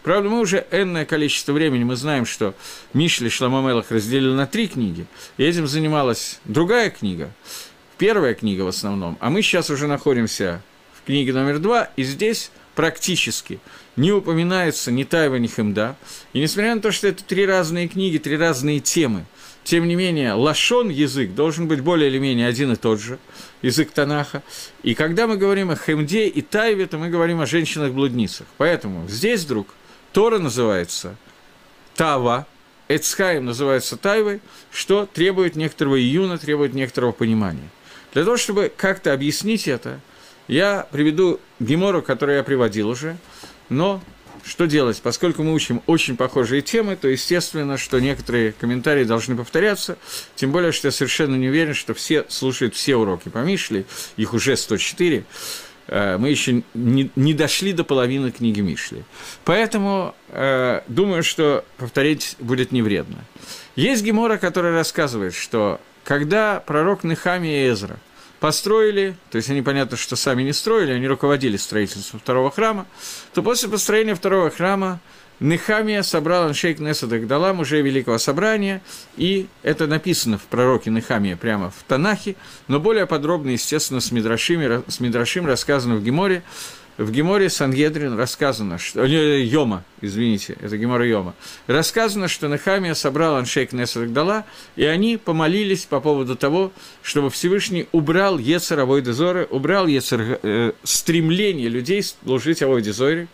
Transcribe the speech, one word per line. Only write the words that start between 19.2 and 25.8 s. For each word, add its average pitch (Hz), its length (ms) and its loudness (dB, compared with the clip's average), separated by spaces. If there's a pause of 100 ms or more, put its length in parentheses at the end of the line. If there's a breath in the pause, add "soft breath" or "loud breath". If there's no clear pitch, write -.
тем 170 240 2
не 170 80 2
менее, 165 380 0
лашон, 156 560 2
язык, 131 460 0
должен 156 320 0
быть 156 140 0
более 156 280 2
или 131 80 0
менее 127 300 0
один 123 240 0
и 113 40 2
тот 110 240 0
же, 120 200 -12 (420 loud breath)
язык 131 300 0
Танаха. 147 500 -2 (400 loud breath)
И 117 140 0
когда 170 320 0
мы 220 100 0
говорим 196 320 2
о 160 60 0
Хемде 156 520 0